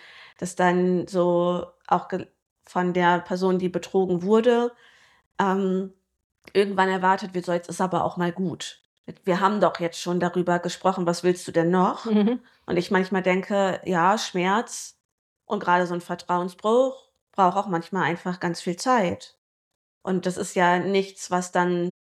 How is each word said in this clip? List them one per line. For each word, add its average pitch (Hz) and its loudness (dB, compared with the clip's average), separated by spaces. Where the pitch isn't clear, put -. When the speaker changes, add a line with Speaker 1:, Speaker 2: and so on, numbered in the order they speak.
Speaker 1:
dass 185 -8
dann 180 2
so 175 0
auch 180 0
ge-, 180 -6
von 180 -2
der 175 4
Person, 185 0
die 180 -2
betrogen 180 -2
wurde, 233 4
ähm, 190 0
irgendwann 190 2
erwartet 185 0
wird, 180 -6
so, 180 -2
"Jetzt 175 -2
ist 175 -6
aber 180 0
auch - -4
mal 175 -2
gut. - -8
Wir 180 0
haben 202 2
doch 175 2
jetzt 170 -4
schon 180 -2
darüber 175 0
gesprochen, 185 -2
was 170 0
willst 180 0
du 185 -8
denn 170 2
noch?" 185 2
Speaker 2:
Mhm. 220 2
Speaker 1:
Und 175 -2
ich 180 -2
manchmal 190 0
denke, 190 0
ja, 185 2
Schmerz 196 -4
und 202 -4
gerade 180 4
so 175 -4
ein 175 -4
Vertrauensbruch 190 -2
braucht 185 2
auch 202 -2
manchmal 175 -2
einfach 175 -4
ganz 170 -4
viel 175 -6
Zeit. 202 -2
Und 185 -2
das 180 -4
ist - -6
ja 180 4
nichts, 196 -2
was 180 -2
dann 180 0